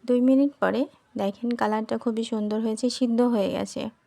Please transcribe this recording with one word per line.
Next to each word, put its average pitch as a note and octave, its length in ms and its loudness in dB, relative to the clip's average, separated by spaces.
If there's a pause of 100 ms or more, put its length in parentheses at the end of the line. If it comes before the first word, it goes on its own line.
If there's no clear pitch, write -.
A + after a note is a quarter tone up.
দুই B3 180 2
মিনিট C4+ 380 4
পরে G3 220 0 (340)
দেখেন G3+ 400 -4
কালারটা A3 420 -2
খুবই A3+ 260 -4
সুন্দর G#3+ 380 -2
হয়েছে, A3 280 -2
সিদ্ধ A#3 320 0
হয়ে A3+ 300 2
গেছে। G3+ 300 -6 (260)